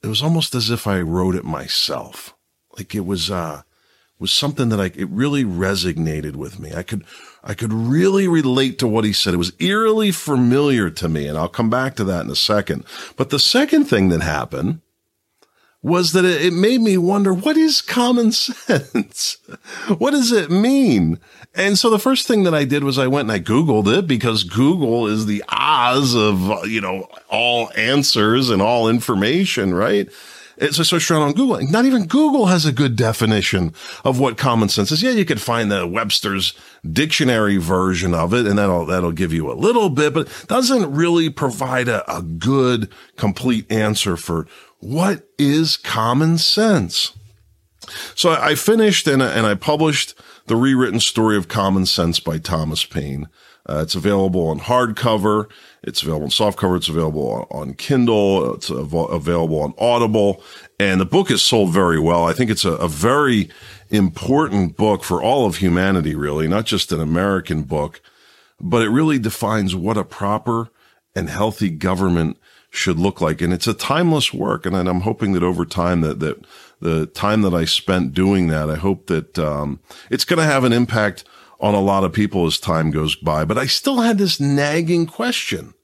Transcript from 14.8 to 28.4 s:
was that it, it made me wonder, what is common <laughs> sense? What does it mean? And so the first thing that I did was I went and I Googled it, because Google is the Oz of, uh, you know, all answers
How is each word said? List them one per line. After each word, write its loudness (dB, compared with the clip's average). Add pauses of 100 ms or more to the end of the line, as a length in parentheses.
was 0
that 4
it, 2
it 2
made 2
me 4
wonder, 2
what 0
is 4
common 2
<laughs> -
sense? -4 (640)
What 2
does 2
it 0
mean? 2 (340)
And 0
so 4
the 2
first 0
thing 2
that 2
I 2
did 0
was 0
I 2
went 0
and -2
I 0
Googled 2
it, 0
because 0
Google 2
is -2
the -4
Oz 2
of, 2
uh, -2
you -2
know, -6 (220)
all 0
answers 2